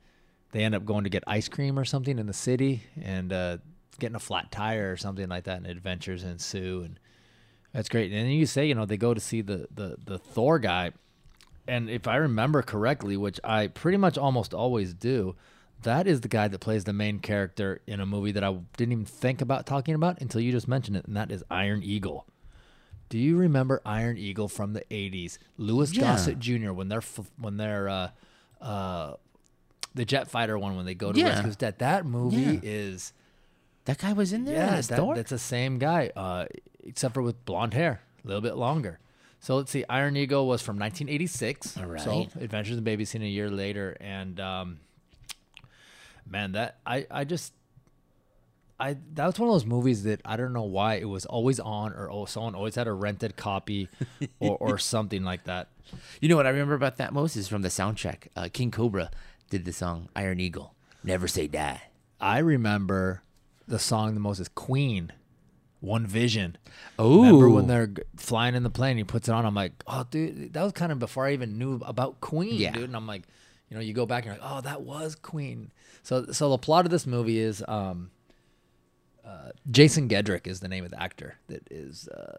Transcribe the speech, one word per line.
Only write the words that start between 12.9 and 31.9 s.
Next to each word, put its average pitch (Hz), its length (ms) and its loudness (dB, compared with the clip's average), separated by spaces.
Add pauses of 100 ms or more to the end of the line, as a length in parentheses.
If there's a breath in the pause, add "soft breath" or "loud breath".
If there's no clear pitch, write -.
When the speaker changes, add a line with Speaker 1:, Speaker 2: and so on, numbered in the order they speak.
Speaker 1:
which 101 260 -4
I 107 240 2
pretty 175 300 0
much 190 200 4
almost 131 360 2
always 101 400 0
do, 98 420 0 (460 soft breath)
that 143 260 2
is 147 140 4
the 113 60 -6
guy 107 200 2
that 98 120 -4
plays 107 260 0
the 107 80 -2
main 104 260 -2
character 98 680 -2
in 104 140 -6
a 98 60 -2
movie 101 260 -2
that 101 120 0
I 98 100 2 (240)
didn't 120 160 0
even 113 120 -2
think 123 360 -4
about 131 240 -2
talking 139 280 0
about 165 280 0
until 117 200 -2
you 120 100 2
just 123 160 0
mentioned 120 300 0
it, 87 80 -6
and 104 120 -4
that 104 140 -4
is 92 200 -8
Iron 101 320 0
Eagle. 98 420 -4 (840 soft breath)
Do 113 100 -4
you 156 180 4
remember 135 480 4
Iron 113 320 -2
Eagle 101 300 -4
from 104 260 -6
the 107 180 -6
eighties? 95 460 -6 (200 soft breath)
Louis 120 360 0
Speaker 2:
Yeah. 247 100 2
Speaker 1:
Gossett 110 360 2
Junior, 113 340 -2
when 95 140 -6
they're 107 120 -4
f-, - 380 -10
when 104 200 -6
they're, 104 320 -2
uh, 92 200 -2 (520 soft breath)
uh, 92 520 -6 (800)
the 123 120 -4
jet 135 240 0
fighter 113 280 0
one, 98 180 -2
when 92 100 -4
they 92 100 -6
go 98 160 -2
to 151 80 4
Speaker 2:
Yeah. 349 100 4
Speaker 1:
rescue 104 180 0
his 107 80 -4
dad. 110 240 -4
That 170 260 2